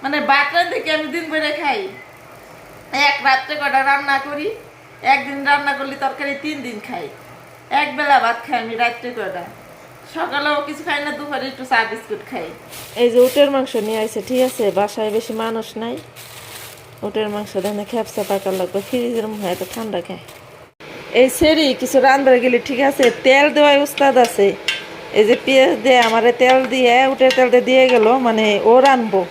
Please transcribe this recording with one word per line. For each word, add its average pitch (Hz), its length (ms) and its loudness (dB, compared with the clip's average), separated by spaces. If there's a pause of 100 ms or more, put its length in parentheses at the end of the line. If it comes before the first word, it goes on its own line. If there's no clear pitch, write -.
মানে 285 180 -4
ভাত 285 340 0
রাঁধে 349 260 -2
কি 311 100 -8
আমি 311 160 -2
দিন 330 240 -8
ভরে 302 220 -4
খাই, 285 280 -4 (1120)
এক 277 320 0
রাত্রে 262 320 0
কটা 277 280 -2
রান্না 277 340 0
করি, 294 280 -8 (560)
একদিন 277 440 -2
রান্না 285 260 0
করলে 269 240 -8
তরকারি 262 460 -6
তিন 302 200 -8
দিন 226 260 -12
খাই, 233 180 -10 (640)
এক 294 260 -2
বেলা 285 220 2
ভাত 233 280 0
খাই 269 120 -4
আমি 226 160 -8
রাত্রে 240 360 -4
কটা, 190 340 -10 (720)
সকালেও 294 420 -2 (100)
কিছু 302 180 -12
খাই 294 200 -4
না, 294 60 -6
দুপুরে 294 360 -8
একটু 262 180 -12
চা 247 140 0 (120)
বিস্কুট - 400 -10
খাই। 180 160 -10 (500)
এই 240 140 4
যে 233 100 2
উটের 285 300 4
মাংস 269 260 -2
নিয়ে 220 220 -4
আইছে, 214 300 -4
ঠিক 254 120 0
আছে? 254 300 0
বাসায় 208 400 -2
বেশি 220 220 -4
মানুষ 226 340 -6 (100)
নাই, 233 200 -8 (1040)
উটের 214 260 -4
মাংস 208 280 -8
দেখে 202 280 -4
খেপসা 220 440 -6
পাকা 196 240 -2
লাগবে, 185 280 -4
ফ্রিজের 240 480 -4
মধ্যে 208 200 -6
এত 185 140 -4 (120)
ঠান্ডা 226 260 -6
খায়। 180 220 -14 (880)
এই 247 180 6
সেরি 311 360 2 (140)
কিছু 254 200 2
রান্না 269 380 4
গেলে, 240 260 2
ঠিক 254 160 -4
আছে? 269 240 2 (200)
তেল 277 300 6
দেওয়ায় 294 280 6
উস্তাদ 277 360 0
আছে, 233 280 4 (680)
এই 214 120 4
যে 208 200 4
পেঁয়াজ 262 280 6 (100)
দিয়ে 254 180 6
আমারে 233 320 4
তেল 254 340 4
দিয়ে, 247 280 2 (120)
উটের 262 300 4
তেল 254 140 4
দিয়ে 247 120 6
দিয়ে 262 260 6
গেল, 233 180 4 (120)
মানে 220 460 2
ও 220 160 6
রানবো 240 400 4 (100)